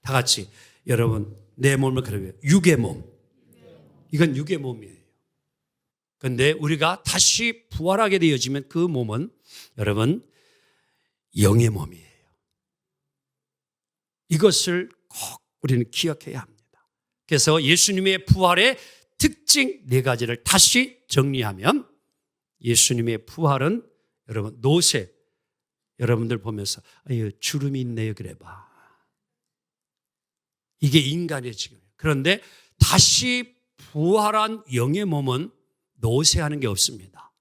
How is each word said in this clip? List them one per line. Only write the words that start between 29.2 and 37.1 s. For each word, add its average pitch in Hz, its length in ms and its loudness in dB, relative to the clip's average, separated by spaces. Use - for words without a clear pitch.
이게 147 180 2
인간의 143 560 -4
지금. - 240 -14
그런데 156 440 0
다시 - 760 2
부활한 214 880 0
영의 143 300 -2
몸은 147 460 -2
노쇠하는 147 640 0
게 131 80 -4
없습니다. 98 760 -6